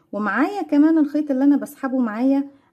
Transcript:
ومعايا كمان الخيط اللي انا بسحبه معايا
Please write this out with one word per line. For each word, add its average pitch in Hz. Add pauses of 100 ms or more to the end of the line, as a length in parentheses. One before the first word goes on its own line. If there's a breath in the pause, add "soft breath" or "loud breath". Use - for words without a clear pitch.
(120)
ومعايا 233
كمان 311
الخيط 294
اللي 262
انا 285
بسحبه 262
معايا 262 (220 loud breath)